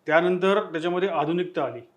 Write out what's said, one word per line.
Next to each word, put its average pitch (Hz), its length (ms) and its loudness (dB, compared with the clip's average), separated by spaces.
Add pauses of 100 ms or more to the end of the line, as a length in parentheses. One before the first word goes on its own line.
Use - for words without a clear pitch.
त्यानंतर 180 560 2
त्याच्यामध्ये 175 460 -2
आधुनिकता 170 540 -2
आली. 120 160 -6 (180)